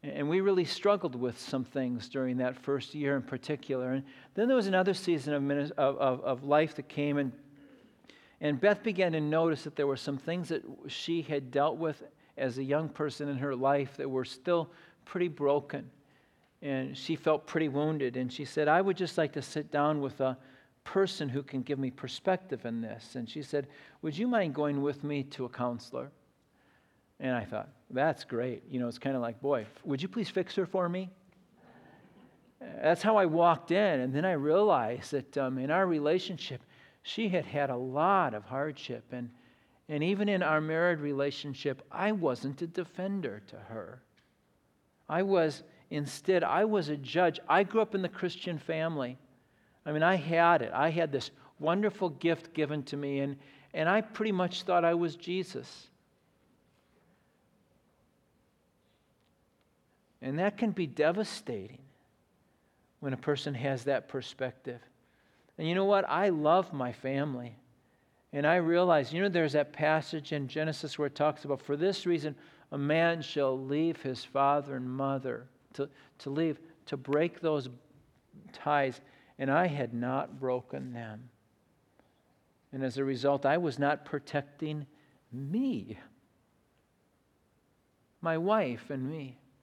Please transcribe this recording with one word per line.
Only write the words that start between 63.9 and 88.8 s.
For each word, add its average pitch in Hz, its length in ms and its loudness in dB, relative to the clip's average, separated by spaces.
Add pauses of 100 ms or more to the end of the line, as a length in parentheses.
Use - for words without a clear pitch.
perspective. 123 720 -8 (760)
And 160 100 -2
you 170 60 2
know 190 100 2
what? 196 240 4
I 185 220 2
love 165 420 4
my 127 200 -4
family. 131 640 -4 (760)
And 143 140 0
I 165 100 6
realize, 170 560 4
you 165 80 -2
know, 202 80 4
there's 165 240 2
that 143 220 2
passage 156 580 0
in 139 160 -4
Genesis 151 500 -4
where 151 80 2
it 143 80 -4
talks 151 300 0
about, 143 160 -2
"For 143 160 -4
this 185 300 0
reason, 156 280 0 (380)
a 143 60 -6
man 160 440 4
shall 135 340 0
leave 151 460 -2
his 127 220 -6
father 139 500 2
and 127 160 -6
mother," 131 560 -4 (280)
to, 139 140 -4 (300)
to 139 120 -8
leave, 156 280 0 (280)
to 147 100 -6
break 147 440 0
those 151 280 0 (840)
ties. 143 480 0 (380)
And 135 120 -2
I 165 160 4
had 139 260 -2
not 131 480 -4
broken 127 520 -4
them. 117 360 -12 (1400)
And 135 100 -4
as 127 140 -2
a 139 80 0
result, 135 400 2
I 143 140 4
was 156 200 -2
not 143 260 2
protecting 143 800 -6 (440)
me, 143 680 -4 (2250)
my 165 180 0
wife 202 520 0